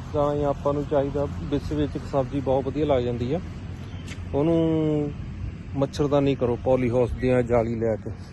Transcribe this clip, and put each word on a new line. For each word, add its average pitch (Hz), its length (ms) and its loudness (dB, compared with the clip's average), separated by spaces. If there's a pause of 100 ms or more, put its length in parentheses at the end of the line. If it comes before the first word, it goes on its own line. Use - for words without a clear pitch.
(120)
ਤਾਂ 147 220 2
ਹੀ 147 80 0
ਆਪਾਂ 143 320 0
ਨੂੰ 147 100 -2
ਚਾਹੀਦਾ 143 400 0
ਵਿੱਚ 143 480 -4
ਵਿੱਚ 147 240 0
ਇੱਕ 131 160 -6
ਸਬਜ਼ੀ 139 280 0
ਬਹੁਤ 131 240 0
ਵਧੀਆ 139 220 -2
ਲੱਗ 135 160 4
ਜਾਂਦੀ 120 320 -2
ਆ। 180 60 -2 (960)
ਉਹਨੂੰ 156 800 2 (640)
ਮੱਛਰਦਾਨੀ 139 580 2
ਕਰੋ, 120 220 0
ਪੋਲੀ 127 340 2
ਹਾਊਸ 123 200 4
ਦੀਆਂ 127 320 2
ਜਾਲੀ 117 320 2
ਲੈ 113 220 0
ਕੇ। 104 140 -8 (220)